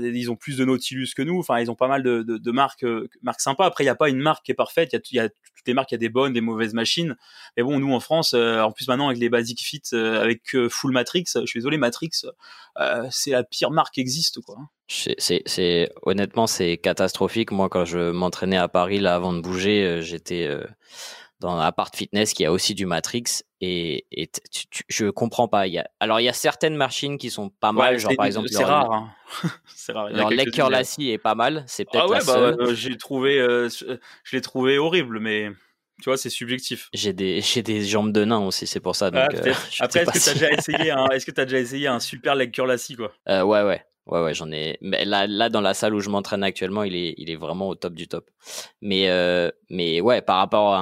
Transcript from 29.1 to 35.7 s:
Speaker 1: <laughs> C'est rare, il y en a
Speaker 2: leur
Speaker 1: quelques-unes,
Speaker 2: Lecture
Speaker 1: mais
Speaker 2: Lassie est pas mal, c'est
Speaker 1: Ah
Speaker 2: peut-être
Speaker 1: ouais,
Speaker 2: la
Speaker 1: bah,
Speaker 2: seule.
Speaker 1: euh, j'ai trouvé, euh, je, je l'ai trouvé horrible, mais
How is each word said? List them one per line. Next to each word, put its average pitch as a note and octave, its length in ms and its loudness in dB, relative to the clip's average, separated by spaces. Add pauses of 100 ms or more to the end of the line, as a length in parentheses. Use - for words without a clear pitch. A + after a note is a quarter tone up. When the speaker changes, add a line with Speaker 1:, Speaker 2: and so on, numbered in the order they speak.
Speaker 1:
<laughs> - 320 -6
C'est - 260 -14
rare, G#2+ 200 -6
il - 20 -6
y - 20 -6
en - 20 0
a G#2 40 2
Speaker 2:
leur G#2+ 80 2
Speaker 1:
quelques-unes, B2+ 160 4
Speaker 2:
Lecture C3 240 2
Speaker 1:
mais C3 60 4
Speaker 2:
Lassie C3 340 -2
est A2 80 0
pas A2 180 0
mal, C#3 320 0
c'est - 200 -8
Speaker 1:
Ah - 40 -12
Speaker 2:
peut-être D#3+ 180 2
Speaker 1:
ouais, A#3 100 2
Speaker 2:
la C4 60 0
Speaker 1:
bah, C3 80 4
Speaker 2:
seule. B2 280 6
Speaker 1:
euh, A#2+ 140 2
j'ai A#2+ 220 -6
trouvé, C3+ 420 0
euh, A#2+ 300 2
je, B2 280 -8 (260)
je - 120 -8
l'ai B2+ 60 0
trouvé C3 360 2
horrible, D3 420 0
mais G#2+ 300 -2 (500)